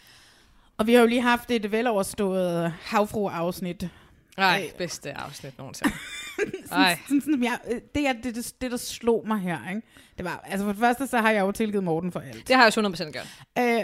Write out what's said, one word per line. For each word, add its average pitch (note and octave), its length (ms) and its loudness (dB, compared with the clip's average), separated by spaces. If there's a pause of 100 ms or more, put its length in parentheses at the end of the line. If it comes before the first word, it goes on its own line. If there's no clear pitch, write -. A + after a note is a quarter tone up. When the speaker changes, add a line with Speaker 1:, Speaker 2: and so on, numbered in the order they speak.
(760)
Speaker 1:
Og A3 100 0
vi A#3 60 6
har A#3+ 80 10
jo A3+ 60 8
lige A#3+ 140 2
haft A#3+ 300 0
et G#3 200 -2
veloverstået F#3+ 1080 0
havfru-afsnit. F3+ 1040 -2 (500)
Speaker 2:
Ej, F#3 260 4 (100)
Speaker 1:
Øh. - 40 -20
Speaker 2:
bedste D#3 400 -8
afsnit C#3+ 400 -12
nogensinde. - 380 -4
Speaker 1:
<laughs> - 40 -14 (680)
Sådan, F3+ 180 2
Speaker 2:
Ej. F3 240 4
Speaker 1:
sådan, C#4 140 2
sådan, C#4 220 0
jeg, A#3+ 160 0 (120)
øh, A#3+ 100 -4 (140)
det C#4+ 120 2
er C4 60 2
det, A#3 220 -6
det, A#3+ 260 -8
det, B3+ 100 -6
der A#3+ 60 -4
slog A#3 500 0
mig G#3+ 120 0
her, F3 300 -4
ikke? G#3 120 -6 (360)
Det F#3 80 -8
var, E3 240 -8
altså, G3 160 -2
for G#3 60 0
det G3 80 -6
første, A#3+ 280 2
så B3 100 -2
har A3 140 4
jeg G#3+ 100 2
jo F#3+ 100 2
tilgivet G#3 320 -2
Morten E3+ 280 0
for E3+ 80 -6
alt. A2+ 280 -14
Speaker 2:
Det B3+ 80 4
har B3+ 80 8
jeg A3+ 40 10
også G#3+ 120 2
hundrede G#3 140 2
procent D#3 200 -8
gjort. B2+ 140 -12 (320)
Speaker 1:
Øh, A#3 240 2